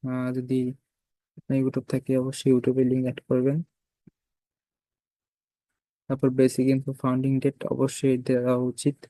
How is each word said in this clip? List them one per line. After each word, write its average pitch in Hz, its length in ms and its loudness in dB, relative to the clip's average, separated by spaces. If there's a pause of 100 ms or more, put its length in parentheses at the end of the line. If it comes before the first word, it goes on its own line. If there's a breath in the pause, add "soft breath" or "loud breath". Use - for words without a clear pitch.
আহ, 127 240 -4
যদি 127 400 -2 (640)
আপনার 135 220 -2
YouTube 131 260 -2
থাকে 131 320 -2
অবশ্যই 135 340 0
YouTube-এ 127 320 4
লিংক 127 200 2
অ্যাড 127 160 -4
করবেন। 139 420 0 (2500)
তারপর 135 220 0
বেসিক 131 380 2
ইনফো, 135 260 0
ফাউন্ডিং 131 460 0
ডেট 139 260 -2
অবশ্যই 131 520 0
দেওয়া 123 380 0
উচিত। 127 420 -2 (120)